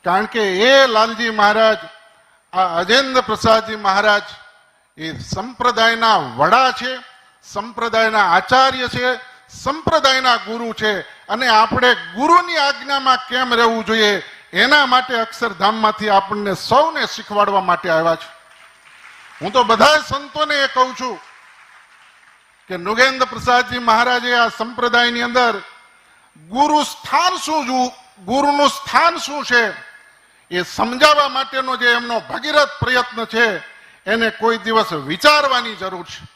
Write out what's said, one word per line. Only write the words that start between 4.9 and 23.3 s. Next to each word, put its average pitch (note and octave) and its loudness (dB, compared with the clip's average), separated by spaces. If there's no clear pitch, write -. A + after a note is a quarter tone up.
એ D#3+ -10
સંપ્રદાયના A3+ 0
વડા E3 2
છે, B3+ -8
સંપ્રદાયના A3 0
આચાર્ય B3+ 2
છે, B3 -2
સંપ્રદાયના C4+ 0
ગુરુ A3+ -8
છે, G#3+ -2
અને A3 -6
આપણે A#3 4
ગુરુની D#4+ 0
આજ્ઞામાં C#4 0
કેમ B3 -2
રહેવું A3+ 2
જોઈએ G#3 0
એના C4+ 4
માટે B3+ 0
અક્ષરધામમાંથી G#3+ -2
આપણને G3+ 0
સૌને C#4+ 0
શીખવાડવા G3+ -2
માટે F3 -2
આવ્યા E3 2
છે. - -14
હું G3 -8
તો B3+ 2
બધા C4+ 4
સંતોને D4 -6
એ C#4 0
કહું C4 0
છું A#3+ -10
કે F#3 -8
નૃગેન્દ્ર B3 0
પ્રસાદજી B3 0